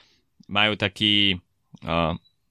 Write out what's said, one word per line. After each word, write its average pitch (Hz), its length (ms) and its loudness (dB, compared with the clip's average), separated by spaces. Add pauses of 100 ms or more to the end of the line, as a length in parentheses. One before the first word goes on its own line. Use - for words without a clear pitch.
(480)
majú 104 280 0
taký, 101 640 0 (400)
eh, 82 340 -2 (400)